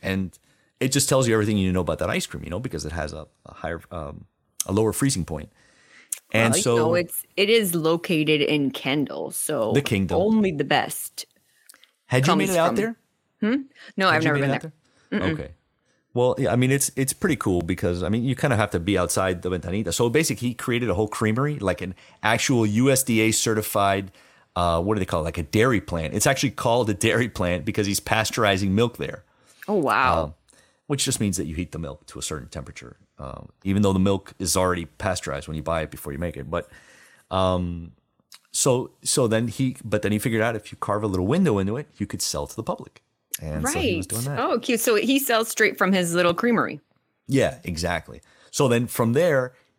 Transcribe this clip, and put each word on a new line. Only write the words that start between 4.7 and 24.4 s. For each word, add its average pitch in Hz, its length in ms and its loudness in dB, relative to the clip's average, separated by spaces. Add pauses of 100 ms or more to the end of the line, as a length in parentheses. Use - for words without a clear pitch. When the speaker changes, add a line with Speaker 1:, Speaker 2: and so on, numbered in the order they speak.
Speaker 1:
lower 107 200 2
freezing 113 340 0
point. 76 260 -10 (800)
And 113 220 2
Speaker 2:
Well, - 40 2
you 104 60 0
Speaker 1:
so 117 140 2
Speaker 2:
know, 117 180 2
it's, - 280 -4 (140)
it 202 140 4
is 208 240 2
located 156 680 2
in 143 300 2
Kendall, 135 580 -2
so 113 440 -2
Speaker 1:
The 139 100 4
Kingdom. 98 360 0
Speaker 2:
only 208 320 2
the 143 120 0
best - 640 -2 (800)
Speaker 1:
Had 131 180 4
you 165 100 4
made 190 120 2
Speaker 2:
comes 185 80 0
Speaker 1:
it 170 40 4
out 165 100 4
Speaker 2:
from 117 80 -2
Speaker 1:
there? 220 180 0 (460)
Speaker 2:
Hmm? 247 200 0 (340)
No, 190 120 2
Speaker 1:
Had 165 80 6
Speaker 2:
I've 160 80 2
Speaker 1:
you 160 60 4
Speaker 2:
never 147 100 2
Speaker 1:
made - 20 0
Speaker 2:
been 139 80 0
Speaker 1:
it 135 60 0
out - 60 -4
Speaker 2:
there. 160 100 -12 (400)
Speaker 1:
there? 202 80 0
Speaker 2:
Mm-mm. 175 140 0
Speaker 1:
Okay. 110 180 -8 (680)
Well, 123 180 4
yeah, 123 140 2
I 117 60 2
mean, 127 120 4
it's, 131 280 2
it's 135 160 0
pretty 165 240 0
cool 90 240 0
because, 87 420 -2
I 85 60 -2
mean, 117 160 -2
you 131 100 0
kinda 131 220 0
have 104 140 2
to 92 100 0
be 92 160 2
outside 90 440 0
the 90 80 -4
Ventanita. 90 440 -4
So 120 160 2
basically, 123 400 0
he 120 40 -4
created 120 360 -2
a 90 40 2
whole 107 140 0
creamery, 127 520 0
like 92 200 -2
an 92 160 -8 (260)
actual 113 440 2
U 117 260 4
S 131 120 2
D 110 180 2
A 110 100 4
certified, 101 800 0 (420)